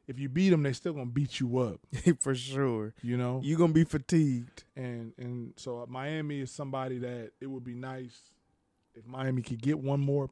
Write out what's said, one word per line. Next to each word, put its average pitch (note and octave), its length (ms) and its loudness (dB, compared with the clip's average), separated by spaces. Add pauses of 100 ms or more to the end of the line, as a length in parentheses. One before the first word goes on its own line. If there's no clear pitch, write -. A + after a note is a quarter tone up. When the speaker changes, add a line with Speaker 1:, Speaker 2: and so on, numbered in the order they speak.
Speaker 1:
if B2+ 120 -10
you C#3 100 -4
beat F3+ 240 6
'em, D#3 80 6
they C#3 120 2
still E3 200 -2
gonna C3 140 -4
beat B2+ 320 0
you B2 180 2
up. A2+ 220 2 (220)
Speaker 2:
<laughs> E3+ 180 6
For C3+ 160 0
sure. B2 680 -2
Speaker 1:
You A#2+ 160 -2
know? B2+ 260 -2
Speaker 2:
You D3+ 140 2
gonna E3 160 6
be D#3+ 120 8
fatigued. C#3 800 0 (120)
Speaker 1:
And, A#2+ 420 -8
and B2 400 -10
so A#2+ 320 -10
Miami D3 520 -4
is B2+ 100 -6
somebody C3 480 -6
that B2 320 -8 (100)
it C3+ 60 -8
would C3 160 -8
be B2 100 -10
nice B2+ 580 -12 (640)
if A2+ 140 -20
Miami C3 340 -2
could A2+ 200 -8
get D3 180 2
one C#3 200 0
more C#3 320 2